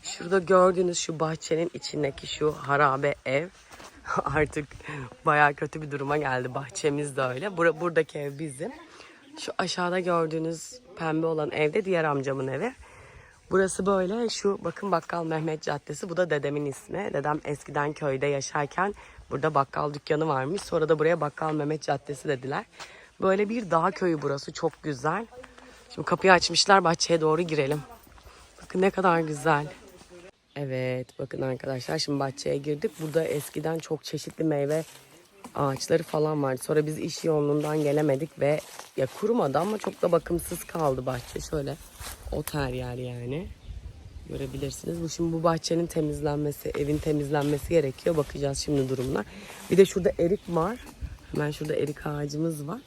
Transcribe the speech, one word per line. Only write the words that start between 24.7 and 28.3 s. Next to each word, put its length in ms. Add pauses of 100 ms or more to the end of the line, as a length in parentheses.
güzel. 440 (640)
Şimdi 160
kapıyı 280
açmışlar. 500
Bahçeye 380
doğru 200
girelim. 400 (800)